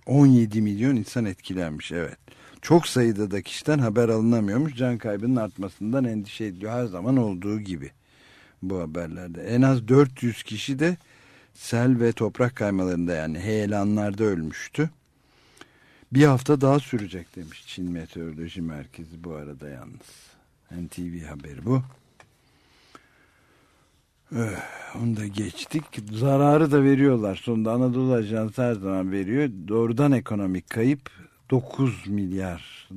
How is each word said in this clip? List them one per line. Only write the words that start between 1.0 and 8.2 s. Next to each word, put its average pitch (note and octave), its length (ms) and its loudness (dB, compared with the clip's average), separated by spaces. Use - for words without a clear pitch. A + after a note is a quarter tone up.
etkilenmiş, F2 680 -6
evet. E2 260 -6
Çok E3 260 4
sayıda G#2+ 440 0
da G2 100 -4
kişiden - 380 -2
haber A#2 300 2
alınamıyormuş, A2+ 680 0
can B2 220 -2
kaybının A2 380 -2
artmasından G#2+ 680 -4
endişe G#2+ 420 -6
ediliyor. G2+ 260 -8
Her A#2+ 140 -4
zaman G#2 320 0
olduğu G#2 440 -2
gibi E2+ 300 -10